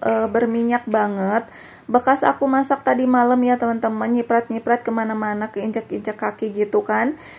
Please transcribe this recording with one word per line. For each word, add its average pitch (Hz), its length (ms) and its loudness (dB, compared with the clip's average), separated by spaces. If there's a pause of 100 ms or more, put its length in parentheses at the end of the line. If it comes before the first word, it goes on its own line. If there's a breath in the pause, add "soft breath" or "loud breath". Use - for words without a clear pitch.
eh, 220 280 2
berminyak 233 560 0
banget. 208 560 0 (460 loud breath)
Bekas 254 320 2
aku - 240 0
masak 269 400 0
tadi 254 240 2
malam 247 320 4
ya, 247 160 4
teman-teman, 226 560 -2
nyiprat-nyiprat 233 720 0
kemana-mana, 220 640 -2
keinjek-injek 214 720 -6
kaki 214 320 -4
gitu 208 320 0
kan. 226 320 0 (220 loud breath)